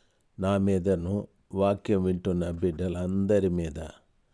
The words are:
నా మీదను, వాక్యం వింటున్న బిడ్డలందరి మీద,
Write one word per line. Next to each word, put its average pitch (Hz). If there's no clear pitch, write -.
నా 98
మీదను, 95
వాక్యం 98
వింటున్న 87
బిడ్డలందరి 92
మీద, 82